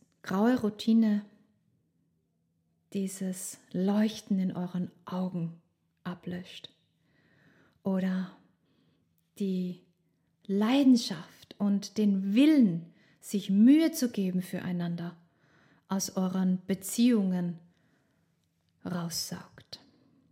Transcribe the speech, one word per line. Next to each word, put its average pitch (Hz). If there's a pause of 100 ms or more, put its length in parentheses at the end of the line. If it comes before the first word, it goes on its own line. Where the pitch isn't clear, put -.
(220)
graue 233
Routine 214 (1700)
dieses 190 (140)
Leuchten 202
in 185
euren 180 (140)
Augen 180 (440)
ablöscht. 180 (1120)
Oder 185 (1080)
die 185 (640)
Leidenschaft 226
und 202
den 196
Willen, 240 (280)
sich -
Mühe 277
zu 254
geben 185
füreinander, 175 (720)
aus -
euren 185
Beziehungen 185 (1300)
raussaugt. 175 (520)